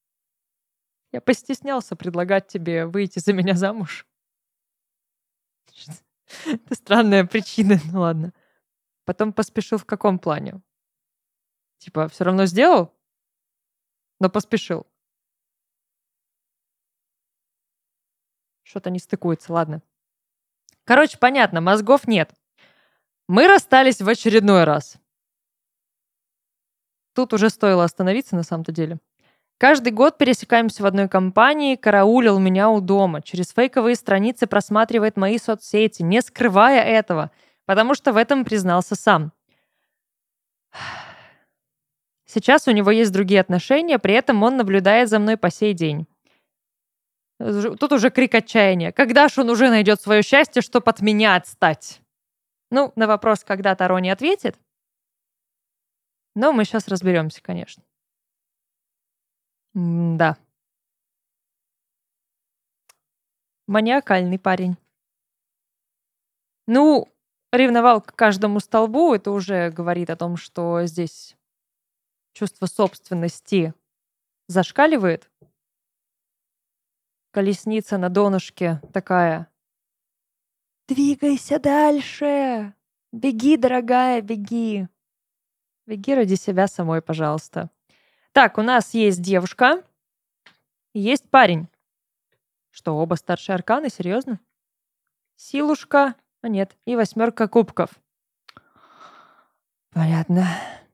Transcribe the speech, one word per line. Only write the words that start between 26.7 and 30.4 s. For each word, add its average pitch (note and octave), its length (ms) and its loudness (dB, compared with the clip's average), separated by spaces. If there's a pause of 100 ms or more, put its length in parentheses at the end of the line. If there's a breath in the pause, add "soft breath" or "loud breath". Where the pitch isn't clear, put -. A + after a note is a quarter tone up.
Тут B3+ 200 -2
уже G#3+ 160 2
стоило F#3+ 340 2
остановиться, F#3+ 520 -4
на E3+ 80 -4
самом-то E3 280 -8
деле. D#3+ 280 -8 (600)
Каждый B3+ 320 4
год B3+ 260 2
пересекаемся A#3 640 0